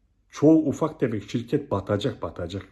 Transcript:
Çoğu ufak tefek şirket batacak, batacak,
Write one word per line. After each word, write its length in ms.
Çoğu 380
ufak 320
tefek 300
şirket 420
batacak, 500
batacak, 500